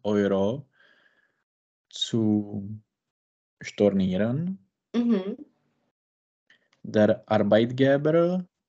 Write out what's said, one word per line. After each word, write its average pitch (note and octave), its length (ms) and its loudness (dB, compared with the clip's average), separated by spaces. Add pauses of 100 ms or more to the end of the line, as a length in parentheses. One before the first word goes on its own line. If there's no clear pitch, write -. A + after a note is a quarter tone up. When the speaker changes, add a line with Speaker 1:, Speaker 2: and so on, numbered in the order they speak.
Speaker 1:
Euro G2+ 600 0 (1200)
zu G#2 760 -2 (960)
stornieren. G#2 960 0 (360)
Speaker 2:
Mhm. A3+ 420 -2 (1500)
Speaker 1:
Der G#2+ 440 2
Arbeitgeber C3+ 1160 2 (240)